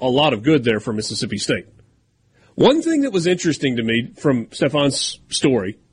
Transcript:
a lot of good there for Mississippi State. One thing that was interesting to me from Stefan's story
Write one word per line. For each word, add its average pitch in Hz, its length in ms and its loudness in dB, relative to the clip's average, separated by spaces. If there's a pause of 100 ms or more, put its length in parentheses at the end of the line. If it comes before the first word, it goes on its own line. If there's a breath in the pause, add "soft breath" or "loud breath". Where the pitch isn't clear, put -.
a 131 80 -2
lot 139 240 2
of 107 100 -6
good 147 200 4
there 110 160 2
for 110 140 -6
Mississippi 107 440 -6
State. 107 300 -4 (880 soft breath)
One 285 260 4
thing 330 200 0
that 269 100 -2
was 175 160 0
interesting 151 500 0
to 117 60 -2
me 117 340 0
from 123 340 0
Stefan's 143 680 -2 (100)
story 110 480 0 (160)